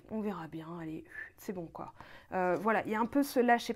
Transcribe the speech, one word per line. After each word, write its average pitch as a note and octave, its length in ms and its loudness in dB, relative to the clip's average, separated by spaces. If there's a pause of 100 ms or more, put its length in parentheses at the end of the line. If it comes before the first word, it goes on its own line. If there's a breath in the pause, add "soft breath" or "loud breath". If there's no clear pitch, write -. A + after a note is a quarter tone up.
on A3 120 -2
verra F3+ 260 -4
bien, D#3+ 200 -8 (140)
allez, D#3+ 220 -6 (340 loud breath)
c'est - 160 -8
bon E3+ 140 -8
quoi. - 260 -12 (400 loud breath)
Euh, F3+ 260 4
voilà, G#3+ 260 2
il G#3 60 -4
y A3 40 2
a G#3+ 40 0
un A3+ 60 2
peu C#4 160 4
ce C#4 180 2
lâcher, A#3 360 4